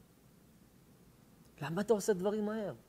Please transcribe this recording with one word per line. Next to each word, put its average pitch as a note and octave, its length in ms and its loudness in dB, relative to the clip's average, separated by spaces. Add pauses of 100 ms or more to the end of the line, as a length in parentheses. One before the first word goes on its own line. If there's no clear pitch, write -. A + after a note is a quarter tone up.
(1600)
למה E3 180 -4
אתה G#3 120 2
עושה G#3+ 200 4
דברים G#3 340 0
מהר? G#3 280 -4 (140)